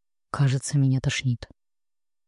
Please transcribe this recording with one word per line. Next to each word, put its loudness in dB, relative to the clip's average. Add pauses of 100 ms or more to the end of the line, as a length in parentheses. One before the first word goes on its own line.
(320)
Кажется, 0
меня 2
тошнит. -2 (800)